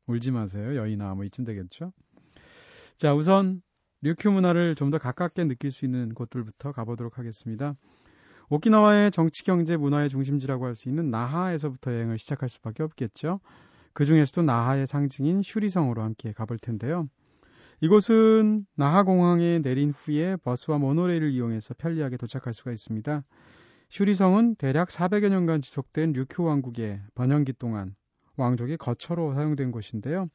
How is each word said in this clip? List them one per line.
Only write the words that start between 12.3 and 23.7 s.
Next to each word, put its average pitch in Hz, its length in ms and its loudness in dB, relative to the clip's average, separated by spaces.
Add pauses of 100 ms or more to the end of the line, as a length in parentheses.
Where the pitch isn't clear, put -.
수밖에 - 320 -10
없겠죠. 156 580 -6 (540)
그 147 100 0
중에서도 156 380 4
나하의 131 440 2
상징인 143 540 -2
슈리성으로 175 640 -2
함께 110 320 -6
가볼 113 240 -6
텐데요. 135 500 -6 (720)
이곳은 214 920 6
나하 147 300 4
공항에 175 560 4
내린 139 320 0
후에 156 440 -2
버스와 135 420 -4
모노레일을 156 540 0
이용해서 117 460 -4
편리하게 151 400 -4
도착할 123 340 -8
수가 123 200 -10
있습니다. 117 520 -6 (640)